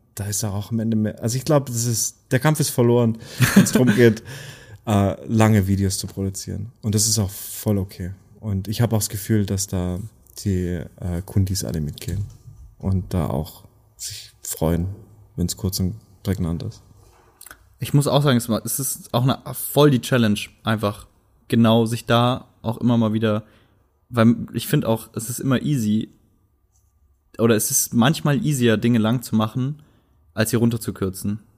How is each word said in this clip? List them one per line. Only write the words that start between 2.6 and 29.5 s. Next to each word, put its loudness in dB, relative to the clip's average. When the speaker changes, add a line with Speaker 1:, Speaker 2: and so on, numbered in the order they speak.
Speaker 1:
ist -2
verloren, 2
wenn's 6
drum 4
Speaker 2:
<laughs> 4
Speaker 1:
geht, 6
äh, 2
lange 4
Videos 0
zu -8
produzieren -8
und -2
das 2
ist 0
auch -2
voll -4
okay -6
und -4
ich -4
hab 2
auch 0
das -2
Gefühl, -2
dass -4
da -4
die, -2
äh, -4
Kundis -2
alle -4
mitgehen -6
und -2
da -2
auch -6
sich -14
freuen, -2
wenn's -4
kurz -4
und -2
prägnant -4
ist. -12
Speaker 2:
Ich -4
muss 4
auch 4
sagen, 4
es -2
war, -2
es -6
ist -8
auch 2
eine, 0
voll 4
die 4
Challenge, 2
einfach -2
genau 4
sich -4
da 0
auch -4
immer 2
mal 2
wieder, 0
weil 4
ich -6
find 0
auch, -2
es -8
ist -8
immer 0
easy, 0
oder 4
es -2
ist -2
manchmal 2
easier, 2
Dinge 2
lang 0
zu -4
machen, -2